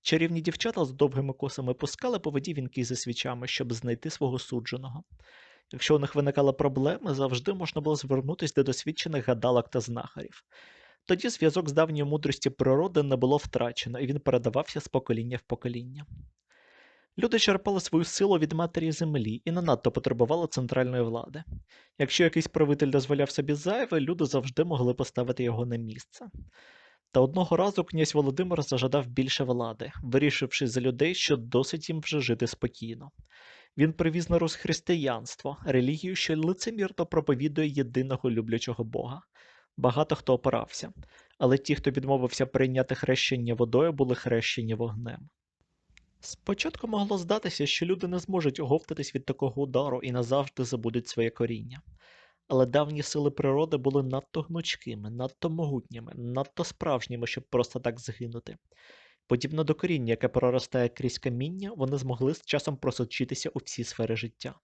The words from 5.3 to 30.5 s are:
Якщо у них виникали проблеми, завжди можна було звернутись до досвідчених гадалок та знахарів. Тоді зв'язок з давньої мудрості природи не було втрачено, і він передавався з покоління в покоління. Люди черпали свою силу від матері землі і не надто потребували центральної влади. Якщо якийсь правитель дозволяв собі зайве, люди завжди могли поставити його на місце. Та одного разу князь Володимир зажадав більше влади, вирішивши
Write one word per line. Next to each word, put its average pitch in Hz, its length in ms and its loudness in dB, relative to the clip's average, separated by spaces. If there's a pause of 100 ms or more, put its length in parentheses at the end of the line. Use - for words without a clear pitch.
Якщо - 240 4
у - 20 4
них 139 160 -2
виникали 139 380 4
проблеми, 143 640 0
завжди 135 380 -2
можна 170 280 -4
було 151 160 0
звернутись 139 580 -2
до 139 80 4
досвідчених 143 680 -2
гадалок 120 420 2
та 123 100 0
знахарів. - 640 -10 (600)
Тоді 185 240 2
зв'язок 165 400 2
з 139 40 -4
давньої 151 320 2
мудрості 147 460 0
природи 156 520 4
не 135 140 2
було 127 200 4
втрачено, 120 640 -2
і 139 60 0
він 139 140 -2
передавався 127 600 2
з - 80 -14
покоління 120 480 -2
в - 60 -10
покоління. 123 640 -8 (1120)
Люди 226 200 2
черпали 196 420 2
свою 165 240 2
силу 196 340 4
від 156 140 2
матері 160 400 0
землі 135 520 -2
і 165 80 0
не 180 100 0
надто 147 300 4
потребували 131 540 2
центральної 127 560 0
влади. 117 420 -4 (540)
Якщо 147 260 4
якийсь 165 220 4
правитель 147 440 4
дозволяв 139 400 2
собі 147 240 0
зайве, 180 460 0
люди 165 240 0
завжди 135 400 0
могли 127 300 2
поставити 123 500 -2
його 120 220 0
на 120 100 -2
місце. 117 500 -10 (840)
Та 127 80 6
одного 165 360 4
разу 185 280 2
князь 156 300 0
Володимир 151 480 2
зажадав 131 440 0
більше 131 380 0
влади, 120 480 -2 (100)
вирішивши 135 640 2